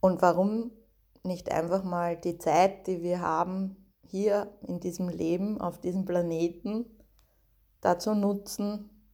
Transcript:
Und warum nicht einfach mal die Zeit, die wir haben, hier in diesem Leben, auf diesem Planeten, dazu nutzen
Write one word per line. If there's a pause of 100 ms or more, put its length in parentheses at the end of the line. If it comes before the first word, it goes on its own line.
Und
warum (520)
nicht
einfach
mal
die
Zeit,
die
wir
haben, (140)
hier (160)
in
diesem
Leben,
auf
diesem
Planeten, (960)
dazu
nutzen (260)